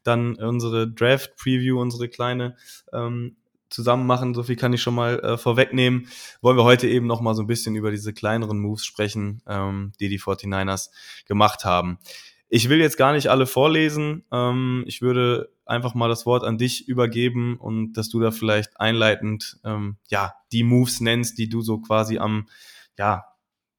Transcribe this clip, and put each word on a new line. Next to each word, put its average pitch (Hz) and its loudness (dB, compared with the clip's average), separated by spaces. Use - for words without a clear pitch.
dann 120 0
unsere 113 -2
Draft-Preview, 127 0
unsere 120 -4
kleine, 123 -4
ähm, 120 -6
zusammen 123 0
machen. 123 0
So 120 -4
viel 123 -4
kann 123 0
ich 120 0
schon 120 -2
mal, 120 -2
äh, 117 -2
vorwegnehmen. 127 2
Wollen 127 6
wir 120 8
heute 123 6
eben 120 2
noch 117 -2
mal 113 0
so 110 -2
ein 104 -6
bisschen 113 -4
über 107 -2
diese 107 -6
kleineren 107 -2
Moves 104 -4
sprechen, 104 -4
ähm, 98 -6
die 101 -2
die 98 -4
forty-niners 95 -4
gemacht 104 2
haben. 90 0
Ich 117 2
will 147 4
jetzt 156 2
gar 135 4
nicht 143 2
alle 131 4
vorlesen. 151 0
Ähm, 123 -2
ich - -10
würde 123 0
einfach 120 -4
mal 117 0
das 117 -2
Wort 123 2
an 113 -2
dich 123 -2
übergeben 120 0
und 110 -6
dass 110 -6
du 117 -4
da 113 2
vielleicht 110 -2
einleitend, 110 0
ähm, 104 -6
ja, 98 -4
die 117 0
Moves 123 2
nennst, 117 -2
die 113 -2
du 113 -4
so 110 -2
quasi 110 0
am, 107 -2
ja, 101 -2